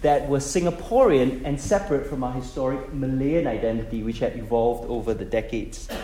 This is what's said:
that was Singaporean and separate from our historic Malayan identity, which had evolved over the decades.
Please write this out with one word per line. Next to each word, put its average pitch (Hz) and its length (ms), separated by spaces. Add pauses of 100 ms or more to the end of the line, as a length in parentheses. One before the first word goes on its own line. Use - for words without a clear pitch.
that 143 280
was 135 160
Singaporean 175 1000
and 139 160
separate - 460
from 131 160
our 127 100
historic 135 640
Malayan 139 540
identity, 110 560
which 113 160
had 120 160
evolved 117 520
over 113 240
the 101 120
decades. 110 640 (160)